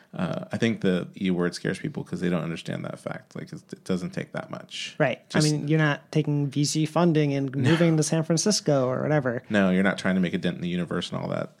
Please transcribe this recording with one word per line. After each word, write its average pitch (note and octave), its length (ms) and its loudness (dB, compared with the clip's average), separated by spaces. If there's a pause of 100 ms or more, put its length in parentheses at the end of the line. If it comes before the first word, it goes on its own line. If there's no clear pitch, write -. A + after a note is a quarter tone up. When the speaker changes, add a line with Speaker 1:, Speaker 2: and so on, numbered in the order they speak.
(160)
Speaker 1:
uh, - 360 -6
I G#2+ 60 -4
think A2+ 240 0
the F#2 260 2 (120)
E F#2+ 100 0
word F2 240 0
scares G2+ 260 -4
people - 240 -8
'cause F2+ 180 -10
they F2+ 80 0
don't F2 140 0
understand E2 420 -6
that - 140 -10
fact. - 360 -14
Like, - 180 -12
it's, - 180 -14
it - 120 -16
doesn't F2+ 280 -4
take - 200 -8
that - 180 -8
much. - 480 -12
Speaker 2:
Right. - 320 0
Speaker 1:
Just D#3 180 2
Speaker 2:
I D3+ 40 2
mean, D3 160 -2
you're D#3 120 4
not D3 320 0
taking D3 360 2
V C#3+ 180 0
C D#3 200 0
funding D#3 480 4
and C#3 220 -2
Speaker 1:
<laughs> - 0 -
No. C3 160 2
Speaker 2:
moving E3 260 4
to D3+ 60 4
San D#3+ 200 0
Francisco D#3 640 2
or B2+ 140 -2
whatever. C3 480 0
Speaker 1:
No, G2+ 200 4
you're F#2 140 4
not G2 140 2
trying F#2+ 180 0
to F#2+ 60 2
make F2 120 0
a F#2+ 60 2
dent F2 160 -2
in F#2 60 -10
the F2 80 -4
universe F2 420 -4
and G1+ 100 -4
all G1+ 80 -6
that, G1+ 320 -6